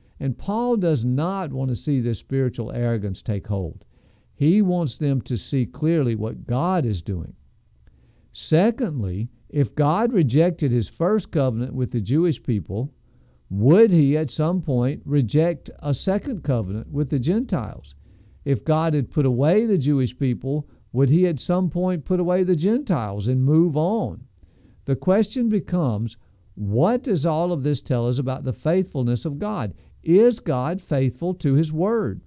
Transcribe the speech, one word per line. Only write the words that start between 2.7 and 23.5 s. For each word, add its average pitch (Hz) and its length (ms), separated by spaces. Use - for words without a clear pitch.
arrogance 117 500
take 101 260
hold. 95 360
He 170 280
wants 180 360
them 139 240
to 123 160
see 131 280
clearly 151 500
what 107 320
God 156 360
is 104 200
doing. 85 300
Secondly, 151 960
if - 260
God 180 380
rejected 160 580
his 117 180
first 196 420
covenant 131 420
with 127 180
the 120 100
Jewish 147 400
people, 110 500
would 151 420
he 147 260
at 160 140
some 170 300
point 131 440
reject 147 640
a 147 140
second 196 500
covenant 110 480
with 143 180
the 143 100
Gentiles? 156 760
If 139 200
God 156 280
had 143 180
put 147 140
away 147 400
the 214 140
Jewish 135 380
people, 131 500
would 131 180
he 175 180
at 156 120
some 180 300
point 180 360
put 180 140
away 180 240
the 180 120
Gentiles 147 720
and 127 160
move 156 320